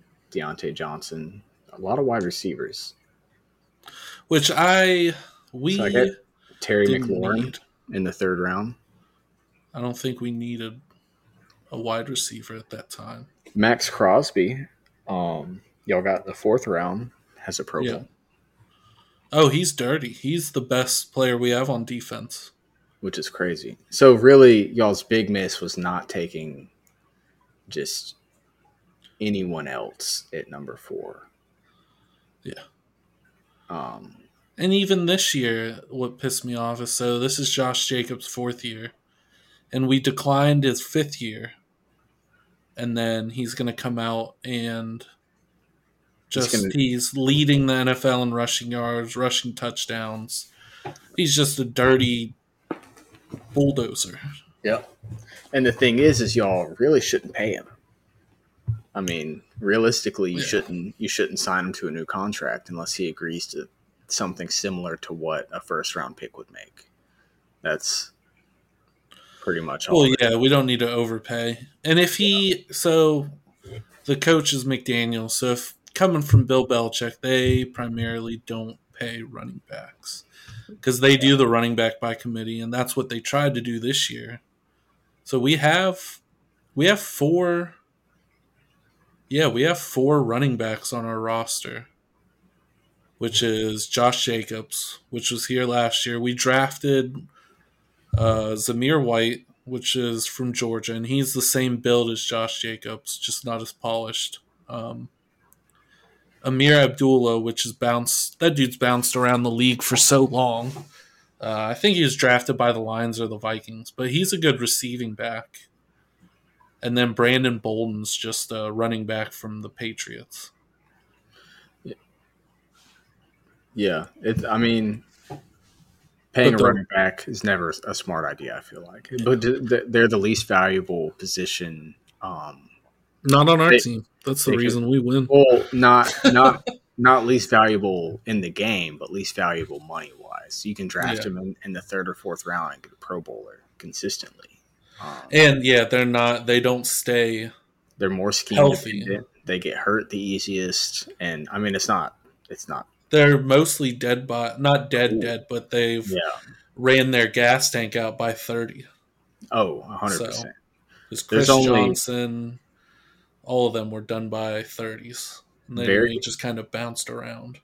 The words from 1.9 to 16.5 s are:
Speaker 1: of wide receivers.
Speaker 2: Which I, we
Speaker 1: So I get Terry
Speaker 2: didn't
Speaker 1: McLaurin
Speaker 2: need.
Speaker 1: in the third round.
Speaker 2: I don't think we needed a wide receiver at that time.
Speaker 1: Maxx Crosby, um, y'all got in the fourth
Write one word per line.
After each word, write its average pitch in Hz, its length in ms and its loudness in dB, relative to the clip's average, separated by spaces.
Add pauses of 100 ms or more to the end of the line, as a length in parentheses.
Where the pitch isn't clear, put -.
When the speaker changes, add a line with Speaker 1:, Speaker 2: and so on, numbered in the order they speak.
Speaker 1:
of 143 60 0
wide 117 200 0
receivers. - 680 -8 (1300)
Speaker 2:
Which 147 220 4
I, 180 640 4 (380)
we 139 260 -2
Speaker 1:
So 208 60 0
I 98 60 0
get 123 180 4 (520)
Terry 104 260 2
Speaker 2:
didn't 95 220 2
Speaker 1:
McLaurin 95 260 -2 (100)
Speaker 2:
need. - 140 -10 (340)
Speaker 1:
in 95 120 -2
the 87 80 -4
third 92 280 -2
round. 95 340 -4 (1000)
Speaker 2:
I 139 80 -12
don't 120 160 -6
think 127 240 -6
we 120 100 -8
needed 117 500 -10 (920)
a 131 100 -12
wide 113 300 -4
receiver 113 460 -8
at 107 140 -18
that - 200 -14
time. 113 380 -18 (260)
Speaker 1:
Maxx 113 340 4
Crosby, 113 760 2 (400)
um, 87 560 -8 (240)
y'all 92 160 0
got 92 200 -2
in - 40 -20
the 87 80 -12
fourth 110 320 0